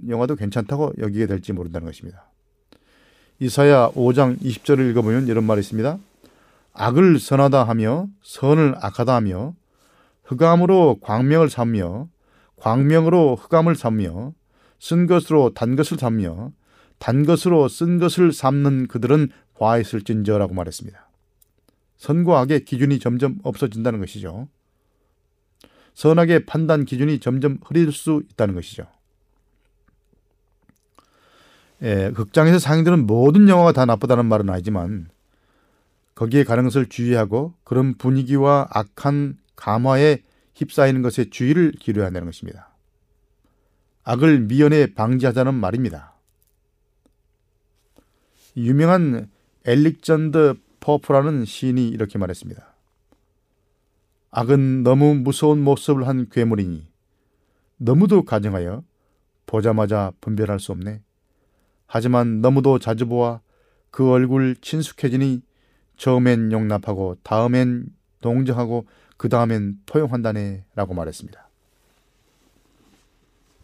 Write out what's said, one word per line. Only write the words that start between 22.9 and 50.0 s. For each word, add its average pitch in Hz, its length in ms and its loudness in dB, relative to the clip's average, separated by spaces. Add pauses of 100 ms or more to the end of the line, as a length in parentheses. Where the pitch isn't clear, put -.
점점 127 440 -4
없어진다는 113 560 -6
것이죠. 98 480 -12 (1500)
선악의 165 520 2
판단 156 380 -2
기준이 135 360 -2
점점 135 440 -2
흐릴 160 300 0
수 151 280 -4 (100)
있다는 101 220 -2
것이죠. 87 320 -12 (3000)
예, 101 300 -2
극장에서 160 460 2
상영되는 160 480 2
모든 147 400 6
영화가 175 240 6
다 127 140 2
나쁘다는 120 400 2
말은 107 240 0
아니지만 92 580 -6 (1080)
거기에 123 300 0
가는 123 220 0
것을 127 220 0
주의하고 120 680 -2 (100)
그런 127 320 -2
분위기와 135 760 0
악한 139 640 -4 (180)
감화에 131 640 0 (340)
휩싸이는 135 460 0
것에 120 280 -2
주의를 151 420 0
기울여야 101 360 -4
한다는 90 180 -8
것입니다. - 500 -18 (1300)
악을 131 380 2
미연에 143 460 4
방지하자는 127 680 -2
말입니다. 104 600 -6 (2500)
유명한 135 720 2 (360)
엘릭전드 151 920 2 (260)